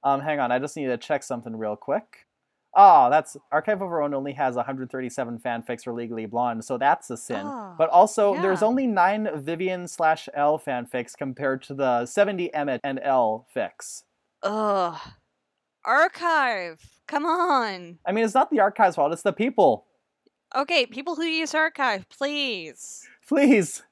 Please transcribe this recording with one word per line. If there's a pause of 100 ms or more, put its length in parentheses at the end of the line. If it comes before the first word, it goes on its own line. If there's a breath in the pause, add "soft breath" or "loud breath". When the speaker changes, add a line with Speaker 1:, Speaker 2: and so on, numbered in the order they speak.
Speaker 1:
Um,
hang
on,
I
just
need
to
check
something
real
quick. (500)
Ah,
that's, (160)
Archive
of
Our
Own
only
has
a
hundred
thirty-seven
fanfics
for
Legally
Blonde,
so
that's
a
sin.
Speaker 2:
Oh,
Speaker 1:
But
also,
there's
Speaker 2:
yeah.
Speaker 1:
only
nine
Vivian
slash
Elle
fanfics
compared
to
the
seventy
Emmett
and
Elle
fics. (380)
Speaker 2:
Ugh. (880 loud breath)
Archive! (260)
Come
on!
Speaker 1:
I
mean,
it's
not
the
Archive's
fault,
it's
the
people. (680)
Speaker 2:
Okay,
people
who
use
Archive,
please. (220 soft breath)
Speaker 1:
Please.